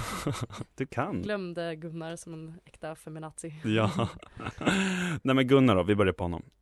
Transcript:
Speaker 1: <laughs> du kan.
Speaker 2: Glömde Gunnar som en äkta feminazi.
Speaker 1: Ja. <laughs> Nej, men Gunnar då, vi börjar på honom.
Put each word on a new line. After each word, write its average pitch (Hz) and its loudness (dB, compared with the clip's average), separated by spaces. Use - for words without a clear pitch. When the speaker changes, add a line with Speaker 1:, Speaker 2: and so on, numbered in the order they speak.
Speaker 1:
<laughs> - -8
du 135 -4
kan. 135 -4
Speaker 2:
Glömde 175 -6
Gunnar 165 -10
som 170 -14
en 160 -12
äkta 160 -14
feminazi. 156 -12
Speaker 1:
Ja. 110 2
<laughs> 120 0
Nej, 131 2
men 131 4
Gunnar 127 8
då, 90 6
vi 101 4
börjar 98 4
på - -4
honom. 85 -4